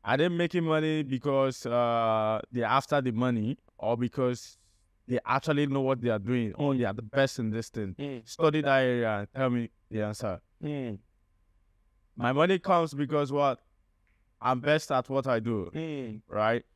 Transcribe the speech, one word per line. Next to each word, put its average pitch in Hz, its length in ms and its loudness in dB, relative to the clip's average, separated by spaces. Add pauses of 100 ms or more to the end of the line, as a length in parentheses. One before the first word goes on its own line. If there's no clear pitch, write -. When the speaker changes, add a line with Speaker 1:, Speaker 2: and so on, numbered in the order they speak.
Speaker 1:
Are 113 120 0
they 160 120 2
making 170 360 0
money 156 380 0
because, 135 640 -2
uh, 113 720 2 (100)
they're 120 160 -2
after 135 340 2
the 127 120 -2
money 120 460 0 (200)
or 117 180 0
because 123 640 -2 (480)
they 123 200 0
actually 143 400 0
know 139 160 0
what 131 180 0
they 120 80 0
are 110 100 2
doing 113 360 -2
or 143 200 0
they 123 100 0
are 101 100 0
the 107 80 -8
best 135 360 0
in 113 120 -2
this 110 180 -4
thing? 101 300 -6
Speaker 2:
Mm. 135 300 -10
Speaker 1:
Study 156 340 2
that 139 160 4
area 120 420 2
and 101 140 -8
tell 131 160 0
me 120 200 -2 (200)
the 107 120 -4
answer. 104 380 -6 (220)
Speaker 2:
Mm. 131 360 -6 (1160)
Speaker 1:
My 120 160 0
money 175 260 4
comes 170 360 2
because 143 380 -2
what? 143 280 0 (800)
I'm 123 200 0
best 151 320 2
at 131 160 0
what 135 180 0
I 120 140 2
do, 107 340 -4
Speaker 2:
Mm. 143 540 -8
Speaker 1:
right? 110 360 0 (120)